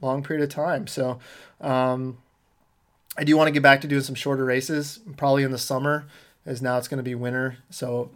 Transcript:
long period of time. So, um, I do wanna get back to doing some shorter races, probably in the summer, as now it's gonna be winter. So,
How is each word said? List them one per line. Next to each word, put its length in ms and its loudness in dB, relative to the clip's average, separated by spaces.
long 220 -2
period 200 -2
of 60 -2
time. 380 -2
So, 320 -4
um, 560 0
I 80 -6
do 140 6
wanna 140 6
get 100 2
back 200 10
to 60 -8
doing 140 0
some 140 -8
shorter 280 -2
races, 560 -2
probably 260 4
in 80 0
the 60 -4
summer, 500 -2
as 160 -6
now 160 0
it's 100 -2
gonna 160 -6
be 120 -6
winter. 420 -4
So, 460 -6